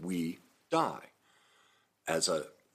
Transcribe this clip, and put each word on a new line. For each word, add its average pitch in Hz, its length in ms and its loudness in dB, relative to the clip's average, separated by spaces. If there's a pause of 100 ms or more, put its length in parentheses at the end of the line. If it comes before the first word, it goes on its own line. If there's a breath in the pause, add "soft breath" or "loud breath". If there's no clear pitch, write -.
we 87 380 -2 (320)
die. 160 380 0 (960)
As 82 220 2
a, 78 180 0 (280)